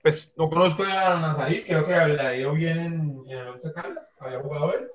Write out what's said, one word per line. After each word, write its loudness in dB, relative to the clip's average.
pues, 2
no 2
conozco 2
a 2
Nazarí, 0
creo 2
que 0
había 4
ido 0
bien 0
en, -4
en -10
el -10
Once -12
Caldas, -12
había -8
jugado -2
él, -4